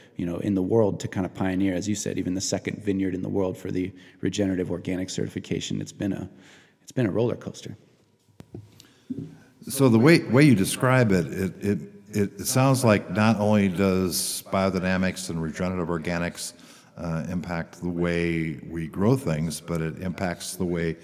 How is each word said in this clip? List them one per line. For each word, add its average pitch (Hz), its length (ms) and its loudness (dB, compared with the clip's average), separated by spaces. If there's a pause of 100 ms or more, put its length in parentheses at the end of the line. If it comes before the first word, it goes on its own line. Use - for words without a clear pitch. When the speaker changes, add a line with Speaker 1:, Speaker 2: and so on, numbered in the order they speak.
(180)
Speaker 1:
you 90 80 -4
know, 85 120 -4
in 104 160 -2
the 95 80 2
world 101 380 2
to - 80 -8
kind 95 180 -4
of - 80 -8
pioneer, 95 400 0
as 90 140 -4
you 104 80 0
said, - 220 -4
even 92 160 -2
the 90 80 -4
second - 420 -4
vineyard 98 320 0
in 92 60 -4
the 101 80 -6
world 95 280 -2
for 98 140 -8
the 92 200 -4 (300)
regenerative 92 480 -2
organic 90 400 -4
certification. 104 720 -6
It's 104 120 -12
been 101 200 -4
a, 98 160 -8 (520)
it's - 100 -20
been 123 140 0
a 92 60 0
roller 110 240 0
coaster. - 420 -14 (1900)
Speaker 2:
So 135 220 4
the 113 100 8
way, 156 200 8
way 127 240 4
you 135 120 8
describe 123 560 4
it, 87 160 4
it, 90 380 -4
it 101 140 0 (380)
it, 101 220 -2
it - 80 -6
sounds 131 360 2
like 104 280 4
not 107 280 4
only 104 300 4
does 92 840 0
biodynamics 92 800 0
and 82 120 -4
regenerative 90 460 -4
organics, 85 680 -4 (440)
uh, 80 320 -4
impact 85 520 -6
the 87 80 -4
way 85 760 0
we 80 200 -8
grow 101 280 2
things, 80 460 -2
but 85 200 -4
it 80 180 -6
impacts 90 560 -6
the 92 100 -4
way 85 380 -2